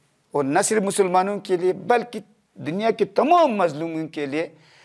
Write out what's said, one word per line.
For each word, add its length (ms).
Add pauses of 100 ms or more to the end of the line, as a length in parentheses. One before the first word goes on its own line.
(360)
और 80
न 180
सिर्फ 220
मुसलमानों 560
के 180
लिए 160
बल्कि 460 (400)
दुनिया 320
के 140
तमाम 500
मजलूमों 520
के 180
लिए 320 (280)